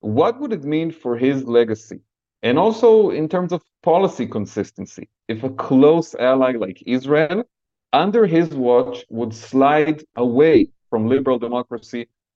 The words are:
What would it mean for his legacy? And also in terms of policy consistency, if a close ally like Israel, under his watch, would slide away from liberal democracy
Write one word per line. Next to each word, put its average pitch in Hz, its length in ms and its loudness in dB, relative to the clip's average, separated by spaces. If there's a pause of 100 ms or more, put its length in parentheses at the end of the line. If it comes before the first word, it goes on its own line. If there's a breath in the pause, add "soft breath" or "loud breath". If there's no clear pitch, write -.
What 170 400 -2
would 269 120 -6
it 151 120 -8
mean 160 260 -4
for 123 260 -6
his 131 280 -2
legacy? 117 560 -2 (420)
And 120 160 2
also 220 520 4
in 151 180 -4
terms 180 240 -2
of 170 100 -6 (200)
policy 175 440 0
consistency, - 840 -10 (200)
if 110 160 -8
a 131 60 -4
close 143 640 2
ally 131 360 2
like 95 320 -8
Israel, 147 600 -2 (480)
under 202 340 2
his 165 240 2
watch, 123 580 0
would 113 240 -8
slide 147 720 0 (140)
away 123 520 2 (220)
from 110 160 -2
liberal 131 320 0
democracy 120 680 -8 (280)